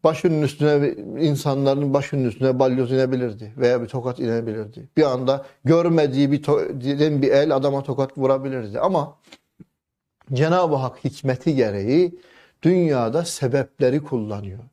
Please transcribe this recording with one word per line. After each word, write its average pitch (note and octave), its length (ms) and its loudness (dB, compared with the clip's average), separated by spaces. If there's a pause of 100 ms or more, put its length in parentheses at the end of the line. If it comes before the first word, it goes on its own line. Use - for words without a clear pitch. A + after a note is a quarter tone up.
başının D#3+ 360 2
üstüne, D3 540 2 (260)
insanların C#3 720 0
başının C#3 300 -2
üstüne B2+ 360 0
balyoz C3 320 0
inebilirdi B2 680 -2
veya A#2+ 240 2
bir A2+ 60 -8
tokat B2 320 -6
inebilirdi. A2+ 800 -6
Bir D#3 60 6
anda C3+ 420 0 (200)
görmediği D3+ 680 4
bir D3 120 -2
to-, C#3+ 800 0
bir C3+ 100 4
el C#3+ 240 4
adama C#3 280 0
tokat C3+ 340 -4
vurabilirdi. C3 600 -2
Ama E3+ 380 -2 (1160)
Cenab-ı D#3+ 420 2
Hak C3 300 -6
hikmeti C3+ 500 -2
gereği B2+ 640 0 (440)
dünyada D#3 640 2
sebepleri C#3 760 -2
kullanıyor. G#2 560 -6 (140)